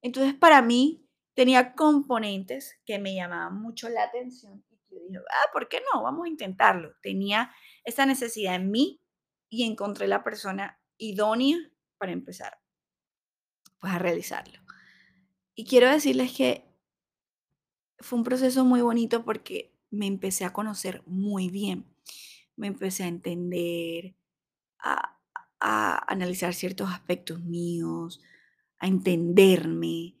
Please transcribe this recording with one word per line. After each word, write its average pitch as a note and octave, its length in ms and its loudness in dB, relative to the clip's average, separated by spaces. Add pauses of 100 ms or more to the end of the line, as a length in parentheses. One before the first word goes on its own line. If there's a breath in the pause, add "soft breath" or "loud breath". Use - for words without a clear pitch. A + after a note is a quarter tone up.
Entonces, C4 320 0
para D4 280 10
mí, B3 460 2 (260)
tenía B3+ 420 6
componentes B3+ 1080 0
que G3+ 140 -4
me F#3+ 160 -6
llamaban F3 460 -8
mucho A3+ 280 -10
la A3+ 140 -2
atención A3+ 680 -10
y - 80 -20
que - 180 -20
yo E3+ 120 -18
dije: F#3 120 -14 (100)
"Ah, - 220 2
¿por C#4+ 160 -6
qué - 140 -6 (120)
no? C4+ 100 -2
Vamos D#4 220 -4
a E4+ 40 -6
intentarlo". F#3+ 720 0
Tenía G3+ 500 -4 (320 loud breath)
esa C4+ 220 0
necesidad A#3 500 -2
en F#3+ 160 -2
mí C4+ 300 0 (480)
y A#3 140 -4
encontré G3+ 440 -4
la G3+ 160 0
persona G3+ 560 -8 (180)
idónea A3 600 0 (400)
para F#3 140 -8
empezar, - 480 -12 (1200)
pues, F#3 140 -6
a F3 60 -2
realizarlo. F3 600 -4 (960 soft breath)
Y A3+ 100 -12
quiero B3+ 240 8
decirles C4 460 2
que - 300 0 (1300)
fue - 180 -6
un A#3 60 0
proceso B3+ 420 2
muy B3+ 160 6
bonito A#3 420 2
porque - 500 -8 (160)
me G#3 180 -4
empecé F#3+ 380 -4
a F#3 80 -6
conocer G3+ 520 -8
muy F#3+ 440 -4
bien. G3 360 -6 (680 loud breath)
Me G#3 120 -10
empecé F#3+ 360 -6
a F3+ 40 -4
entender, F3 1080 -6 (640)
a, - 400 -6 (400)
a - 520 0
analizar F3+ 420 -4
ciertos F#3+ 380 -6
aspectos F3+ 500 -6
míos, E3+ 800 -6 (580 soft breath)
a F3+ 80 -4
entenderme E3+ 1300 4